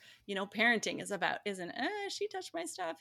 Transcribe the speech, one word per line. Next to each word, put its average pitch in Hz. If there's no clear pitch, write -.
you 202
know, 196
parenting 220
is 185
about, 180
isn't, 185
"Uh, 403
she 403
touched -
my 339
stuff, 330